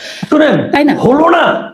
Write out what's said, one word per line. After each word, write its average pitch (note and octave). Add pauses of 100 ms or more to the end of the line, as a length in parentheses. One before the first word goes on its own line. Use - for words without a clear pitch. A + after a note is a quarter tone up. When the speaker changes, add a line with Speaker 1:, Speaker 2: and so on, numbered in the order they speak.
(300)
Speaker 1:
শুনেন, D4 (180)
Speaker 2:
তাই -
না? D4
Speaker 1:
হলো D4
না, E4+